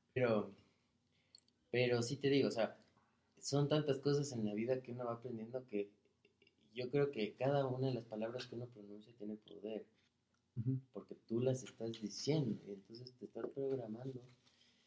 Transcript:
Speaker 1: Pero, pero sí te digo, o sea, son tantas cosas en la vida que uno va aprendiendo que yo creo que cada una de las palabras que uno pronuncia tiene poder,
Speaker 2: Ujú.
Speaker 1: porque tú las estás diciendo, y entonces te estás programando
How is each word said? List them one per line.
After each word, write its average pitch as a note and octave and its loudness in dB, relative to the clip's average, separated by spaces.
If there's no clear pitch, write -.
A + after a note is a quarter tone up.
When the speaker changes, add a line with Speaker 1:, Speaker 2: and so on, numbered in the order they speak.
Speaker 1:
Pero, A2 4
pero A#2+ 4
sí C3+ -2
te C#3 2
digo, C3 6
o - 2
sea, A2 2
son C#3+ 2
tantas D3 4
cosas C#3+ 2
en A2 0
la G#2 0
vida B2 0
que A#2+ -10
uno A#2+ -6
va A#2 -2
aprendiendo A#2 -6
que G2+ -2
yo B2 -6
creo C#3+ 2
que G#2+ -2
cada C#3 2
una B2+ 0
de B2 0
las A2+ -4
palabras A#2 -4
que A#2 -10
uno A#2+ -6
pronuncia G#2+ -16
tiene G#2+ -8
poder, G#2 -8
Speaker 2:
Ujú. B2+ 0
Speaker 1:
porque - -12
tú A2+ 0
las B2+ 2
estás A2 -8
diciendo, A#2 0
y G2+ -8
entonces A#2 -14
te G#2 -10
estás A2+ -6
programando B2+ -4